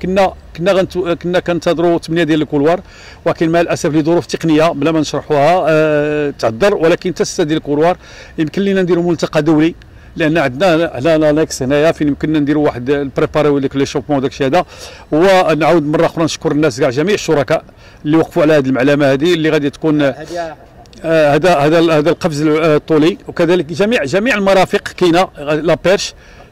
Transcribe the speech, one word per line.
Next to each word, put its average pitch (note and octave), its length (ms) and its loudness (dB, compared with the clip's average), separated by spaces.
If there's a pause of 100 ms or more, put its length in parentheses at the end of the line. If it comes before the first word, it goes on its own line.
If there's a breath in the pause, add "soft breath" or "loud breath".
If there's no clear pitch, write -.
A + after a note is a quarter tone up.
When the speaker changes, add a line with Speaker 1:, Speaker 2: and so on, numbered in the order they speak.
Speaker 1:
كنا، F#3 320 0 (240)
كنا F3+ 160 0
غنتو-، F3+ 400 -2
كنا F3 260 -2
كنتظروا E3+ 580 0
ثمانية E3 260 -2
ديال D#3 180 0
الكولوار، D3+ 400 0 (440 loud breath)
ولكن E3 240 0
مع E3+ 120 2
الاسف D#3 340 -2
لظروف D#3+ 300 0
تقنيه E3 460 0
بلا C#3+ 200 -2
ما D#3+ 80 0
نشرحوها، D3 720 0
آه، D3+ 720 0
تعذر، C3 360 0
ولكن E3 340 0
حتى - 160 -4
ستة - 180 -4
ديال D#3 140 -2
الكولوار D3+ 400 0 (400 loud breath)
يمكن D#3+ 240 -4
لينا G3 200 0
نديروا E3+ 220 0
ملتقى E3+ 380 -2
دولي، D#3+ 340 2 (400 loud breath)
لان E3 220 -2
عندنا D#3+ 600 0
هنا D#3 180 2
لانكس D#3 460 0
هنايا D3 280 2
فين D#3 160 -4
يمكننا D3+ 320 -2
نديروا D3 260 0
واحد B2 240 -4
البريباريو C#3+ 680 0
داك C3+ 160 -4
لي C3+ 100 0
شوبمون C#3 340 -4
وداك B2+ 120 -4
الشيء C3+ 160 -4
هذا، E3 180 0 (460 loud breath)
ونعاود E3 720 2
مره D#3 220 0
اخرى - 180 -2
نشكر - 280 -4
الناس C#3+ 280 0
كاع، C#3+ 100 2
جميع D3+ 240 -2
الشركاء D3+ 500 -2 (420 loud breath)
اللي D3+ 120 2
وقفوا E3 240 0
على D#3 120 2
هذه C#3+ 120 2
المعلمه C3+ 480 2
هذه D#3+ 200 0
اللي D#3 160 0
غادي D3 200 0
تكون، D3+ 320 -2
Speaker 2:
هذه D#3 540 -6 (480)
Speaker 1:
آه، D#3 320 2
هذا، E3+ 180 2
هذا D3+ 260 2
ال-، E3 120 2
هذا D3+ 180 2
القفز D3+ 320 -2
ال-، D#3 160 2
آه، D#3 180 2
الطولي، D#3 420 2 (100)
وكذلك E3+ 380 0
جميع، G3 380 -2
جميع G#3 320 -2
المرافق G3 460 2
كاينه، F3+ 460 0 (120)
لا D3+ 460 0
بيرش، G3 280 0 (380 loud breath)